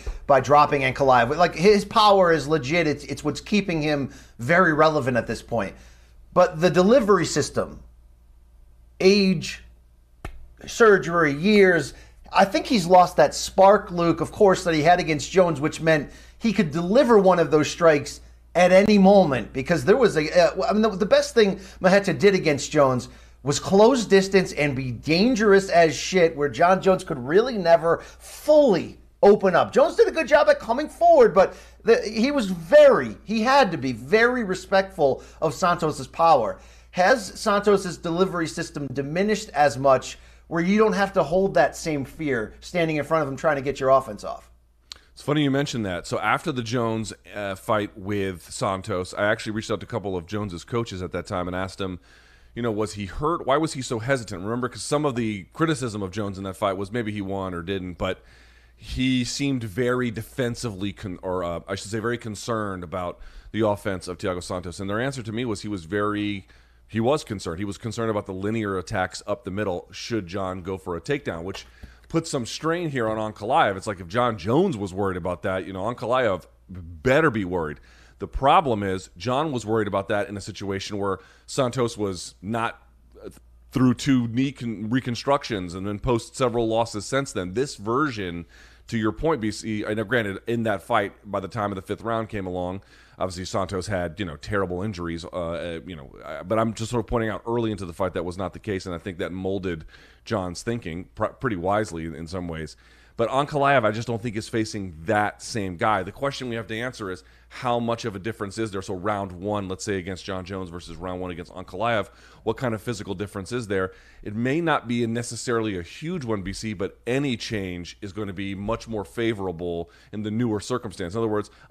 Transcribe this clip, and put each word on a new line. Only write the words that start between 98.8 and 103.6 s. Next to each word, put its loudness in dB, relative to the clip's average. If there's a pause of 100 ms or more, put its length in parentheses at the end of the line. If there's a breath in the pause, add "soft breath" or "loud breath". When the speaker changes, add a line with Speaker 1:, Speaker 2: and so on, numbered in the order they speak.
Speaker 2:
and -8
I -8
think -10
that -6
molded -6 (420 soft breath)
John's -6
thinking -8 (100)
pr-, -4
pretty -6
wisely -4
in, -10
in -12
some -8
ways. -10 (400 soft breath)
But 0
Ankalaev, 2